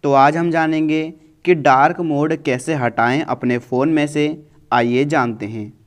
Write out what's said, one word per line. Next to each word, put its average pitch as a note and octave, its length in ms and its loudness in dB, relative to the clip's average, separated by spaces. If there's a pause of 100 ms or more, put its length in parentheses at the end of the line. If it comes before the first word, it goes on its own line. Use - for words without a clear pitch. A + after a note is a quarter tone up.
तो C#3+ 100 0
आज C#3+ 220 4
हम E3+ 140 0
जानेंगे D#3 520 0 (420)
कि F3+ 120 4
डार्क D3 460 2
मोड D#3 360 -2
कैसे C3+ 380 -2
हटाएं A#2+ 460 0
अपने B2 380 -2
फ़ोन C3 280 -2
में D3+ 180 0
से। D3 220 -2 (440)
आइए A#2+ 340 0
जानते A#2+ 420 -4
हैं। G#2+ 240 -12 (140)